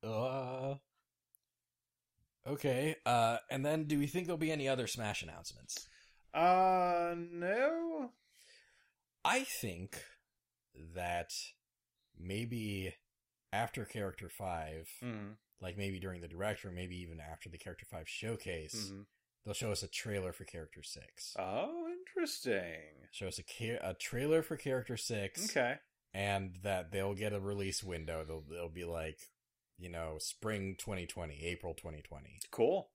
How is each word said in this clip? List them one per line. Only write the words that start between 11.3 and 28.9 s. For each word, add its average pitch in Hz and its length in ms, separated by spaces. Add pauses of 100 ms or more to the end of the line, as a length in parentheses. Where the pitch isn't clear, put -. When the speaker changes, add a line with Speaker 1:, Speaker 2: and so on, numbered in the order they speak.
Speaker 1:
maybe 101 760 (580)
after 113 320
Character 98 440
five, 80 600 (120)
Speaker 2:
Mm-hmm. 107 320 (280)
Speaker 1:
like, 92 160
maybe 98 220
during 90 220
the 85 60
direct 98 380
or 98 60
maybe 90 260
even 85 240
after 80 280
the 82 80
Character - 320
five 85 200
showcase, 101 800
Speaker 2:
Mm-hmm. 98 140 (440)
Speaker 1:
they'll 104 80
show 113 180
us 98 120
a 98 40
trailer 95 460
for - 100
Character 80 400
six. - 560
Speaker 2:
Oh, 196 480
interesting. 123 920 (300)
Speaker 1:
Show - 160
us - 120
a 90 40
ca-, 117 380
a 92 120
trailer 147 480
for 156 160
Character 127 400
six. 110 520
Speaker 2:
Okay. 131 260 (380)
Speaker 1:
And 98 500
that 92 280
they'll 98 240
get 104 180
a 101 60
release 98 440
window. 82 440
They'll, 80 220
they'll 85 200
be 85 160
like, 80 340 (600)